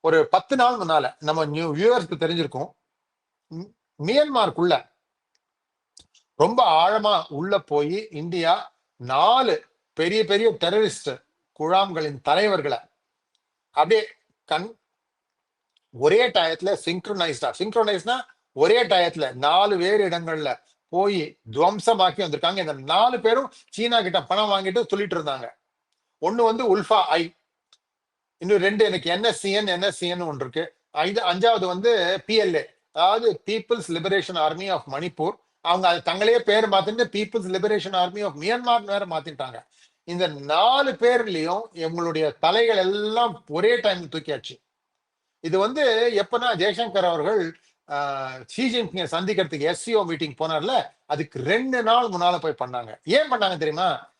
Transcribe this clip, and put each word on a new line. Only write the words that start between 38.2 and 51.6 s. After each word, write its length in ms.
of 100
மியான்மார்னு 520
வேற 220
மாத்திட்டாங்க. 580
இந்த 220
நாலு 680
பேர்லயும் 680
எங்களுடைய 580
தலைகள் 460
எல்லாம் 720
ஒரே 320
டைம் 280
தூக்கியாச்சு. 540
இது 180
வந்து 540
எப்பன்னா 320
ஜெய்சங்கர் 500
அவர்கள், 560
ஆ, 420
ஷி 340
ஜின்பிங்கை 300
சந்திக்கிறதுக்கு 500
எஸ் 220
சி 120
ஓ 100
மீட்டிங் 300
போனார்ல, 560
அதுக்கு 360
ரெண்டு 400